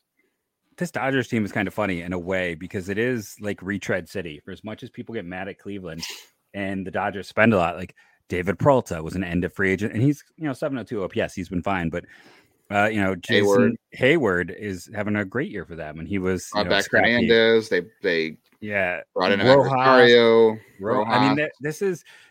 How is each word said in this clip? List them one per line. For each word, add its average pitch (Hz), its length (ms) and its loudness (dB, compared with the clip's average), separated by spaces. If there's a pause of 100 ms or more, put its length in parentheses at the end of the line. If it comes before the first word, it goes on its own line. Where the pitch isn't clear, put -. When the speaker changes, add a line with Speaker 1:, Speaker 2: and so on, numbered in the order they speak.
(760)
Speaker 1:
this 175 120 -6
Dodgers 131 380 -2
team 110 180 -2
is 92 60 -8
kinda 98 180 -4
funny 95 320 -4
in 90 120 -8
a 90 60 -4
way 90 360 -4
because 92 340 -10
it 98 80 -6
is, 120 420 -4
like, 104 220 -8
retread 92 480 -6
city. 82 340 -10
For - 60 -20
as 92 140 -16
much 107 180 -14
as 120 80 -16
people 117 240 -16
get 107 120 -8
mad 92 220 -10
at 92 120 -14
Cleveland 90 440 -12 (520)
and 95 300 -6
the 90 60 -12
Dodgers 98 360 -4
spend 110 260 4
a 98 40 4
lot, 85 200 0
like, 90 180 -12 (320)
David 90 300 -2
Peralta 120 460 0
was 80 120 -8
an 95 80 -4
end 90 220 -2
of - 80 -6
free 95 180 0
agent, 95 220 -2
and 110 80 -2
he's, 143 220 0 (120)
you 160 100 -10
know, 139 80 -4
seven 139 260 -6
oh 107 40 -8
two 101 200 -6
O 87 40 -4
P 107 140 -4
S. - 140 -4
He's 90 120 -6
been 90 140 -4
fine, 90 300 -2
but, 85 140 -8 (680)
uh, 104 200 4
you 107 80 -2
know, 95 140 0
Jason 104 320 0
Speaker 2:
Hayward. 113 320 4 (140)
Speaker 1:
Hayward 104 680 2
is 98 380 -10
having 104 200 -4
a 104 80 0
great 117 280 -6
year 95 120 -8
for 82 120 -16
them, 78 240 -10
and 85 80 -10
he 98 100 -2
was, 92 300 -2
you - 80 -8
Speaker 2:
Brought 104 100 2
Speaker 1:
know, 87 60 -2
Speaker 2:
back 101 140 2
Speaker 1:
scrappy. 107 260 2
Speaker 2:
Hernandez. 113 580 4
They, 90 140 0 (180)
they 82 360 -2 (240)
Speaker 1:
Yeah. 98 400 -2 (120)
Speaker 2:
brought 92 180 2
in 98 100 2
Speaker 1:
Rojas. 131 320 6
Speaker 2:
Rosario. 120 840 6 (220)
Speaker 1:
Ro-, 107 260 -2
I 110 140 0
mean, 135 100 4
Speaker 2:
Rojas. 139 80 2
Speaker 1:
th-, 151 140 -2 (100)
this 151 220 -6
is, 180 200 -2 (280)